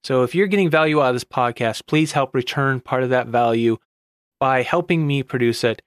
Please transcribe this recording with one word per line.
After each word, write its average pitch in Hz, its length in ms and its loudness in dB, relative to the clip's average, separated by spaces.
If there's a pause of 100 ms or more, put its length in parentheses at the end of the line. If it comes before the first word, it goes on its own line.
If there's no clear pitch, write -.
So 131 200 0
if 123 120 -2
you're 190 120 2
getting 190 240 2
value 156 320 2
out 131 80 2
of 123 40 0
this 123 100 -4
podcast, 120 640 -4
please 156 260 0
help 139 220 -2
return 135 460 -2
part 131 220 -4
of 127 80 -2
that 127 160 0
value 117 500 2 (640)
by 131 220 2
helping 170 440 -2
me 143 160 -2
produce 120 400 0
it. 113 240 -2